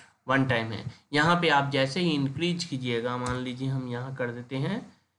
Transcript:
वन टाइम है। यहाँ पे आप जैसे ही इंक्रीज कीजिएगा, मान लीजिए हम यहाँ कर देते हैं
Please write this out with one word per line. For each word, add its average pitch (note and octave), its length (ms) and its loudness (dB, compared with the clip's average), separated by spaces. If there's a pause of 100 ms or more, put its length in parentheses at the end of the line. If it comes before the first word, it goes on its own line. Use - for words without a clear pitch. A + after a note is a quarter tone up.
(280)
वन C3+ 180 4
टाइम A2+ 260 0
है। - 120 -8 (280)
यहाँ D#3 240 4
पे E3+ 140 2
आप C#3 200 4
जैसे C3+ 300 0
ही F3 120 2
इंक्रीज D3 520 0
कीजिएगा, B2 540 -2
मान B2 180 -2
लीजिए B2+ 320 -4
हम C3 200 -2
यहाँ B2+ 280 -6
कर B2 160 -2
देते B2 260 -8
हैं F#3 220 -2 (380)